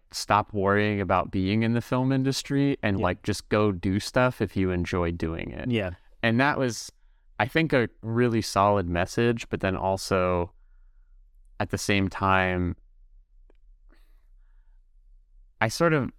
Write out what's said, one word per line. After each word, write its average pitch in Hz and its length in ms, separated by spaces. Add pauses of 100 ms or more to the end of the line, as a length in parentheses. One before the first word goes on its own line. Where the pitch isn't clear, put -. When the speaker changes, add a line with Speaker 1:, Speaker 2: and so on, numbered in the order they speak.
(140)
Speaker 1:
stop - 400
worrying 101 480
about 90 280
being 98 340
in 113 100
the 117 80
film 131 320
industry 139 680
and, 98 180
Speaker 2:
Yeah. 92 40
Speaker 1:
like, 90 200
just - 260
go 107 240
do 95 260
stuff 127 400
if - 160
you 92 160
enjoy 87 400
doing 85 400
it. - 180
Speaker 2:
Yeah. 104 200 (340)
Speaker 1:
And 117 160
that 139 180
was, 127 320 (480)
I 107 100
think, 160 260
a 120 160 (120)
really 113 400
solid 101 460
message, 113 640
but 98 100
then 95 160
also 90 800 (1040)
at 101 120
the 98 60
same 98 300
time, 92 720 (2750)
I 113 60
sort 165 260
of, 135 260